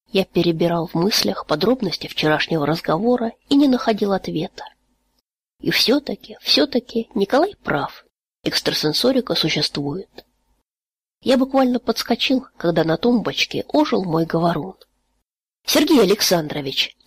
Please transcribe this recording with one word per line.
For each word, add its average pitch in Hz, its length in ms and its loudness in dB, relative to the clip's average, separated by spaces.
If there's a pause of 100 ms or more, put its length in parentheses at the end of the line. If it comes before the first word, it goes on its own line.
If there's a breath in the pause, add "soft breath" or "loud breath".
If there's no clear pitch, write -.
(140)
Я 196 100 2
перебирал 170 600 0
в - 80 -10
мыслях 190 500 0
подробности 185 640 -2
вчерашнего 156 580 0
разговора 226 680 0 (160)
и 285 80 2
не 285 100 6
находил 220 460 0
ответа. 170 500 -6 (1000)
И 165 120 -2
всё-таки, - 680 -2
всё-таки 247 760 -2
Николай 277 400 0
прав. - 500 -6 (380)
Экстрасенсорика 156 920 0
существует. 147 880 -4 (960)
Я 247 160 2
буквально 262 440 2
подскочил, - 680 -2 (100)
когда 165 280 0
на 160 120 0
тумбочке 208 720 0
ожил 254 380 0
мой 165 200 0
говорун. 165 520 -2 (920)
«Сергей 311 340 4
Александрович, 156 960 0 (100)